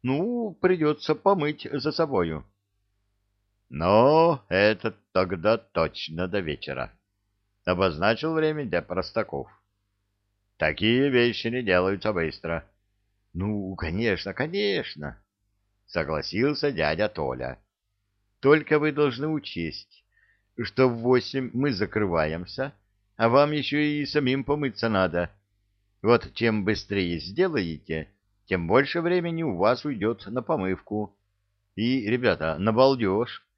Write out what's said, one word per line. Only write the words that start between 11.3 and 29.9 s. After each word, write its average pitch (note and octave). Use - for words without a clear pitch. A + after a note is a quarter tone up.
не B2
делаются F#2+
быстро». E2
«Ну, F#2+
конечно, G2
конечно», — E3
согласился F#2
дядя D#2+
Толя. B1+
«Только D3+
вы D3+
должны C#3+
учесть, -
что C3
в A#2+
восемь B2+
мы C#3
закрываемся, F2+
а A2+
вам C#3+
еще D3
и D3
самим C#3
помыться C3
надо. F2
Вот A2+
чем G#2+
быстрее F#2
сделаете, F#2
тем F2
больше C#3
времени E3+
у A#2+
вас A2
уйдет A2+